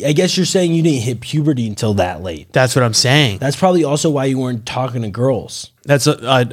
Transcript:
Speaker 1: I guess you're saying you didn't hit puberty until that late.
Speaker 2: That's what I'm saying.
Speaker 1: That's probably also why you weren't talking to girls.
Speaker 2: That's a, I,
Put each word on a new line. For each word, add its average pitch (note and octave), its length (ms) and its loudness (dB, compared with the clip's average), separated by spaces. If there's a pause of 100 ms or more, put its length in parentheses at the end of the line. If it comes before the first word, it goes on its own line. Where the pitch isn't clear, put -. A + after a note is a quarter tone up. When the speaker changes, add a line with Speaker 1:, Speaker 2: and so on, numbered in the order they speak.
Speaker 1:
I D3+ 80 2
guess F3+ 240 2
you're F#3 80 2
saying F3+ 280 2
you E3 80 2
didn't D3+ 200 2
hit A#2+ 180 -4
puberty D3 480 0
until G#2+ 280 0
that F2+ 280 -2
late. E2 300 -10
Speaker 2:
That's C3 200 4
what C3 120 4
I'm A2+ 80 0
saying. B2+ 460 2
Speaker 1:
That's C#3 180 -2
probably F3+ 260 2
also D3 260 0
why C#3 160 0
you C3 140 0
weren't B2 260 -4
talking B2+ 360 -4
to A2 80 -6
girls. B2 600 -4 (120)
Speaker 2:
That's C#3 240 2
a, D3 180 2
I, C3 280 4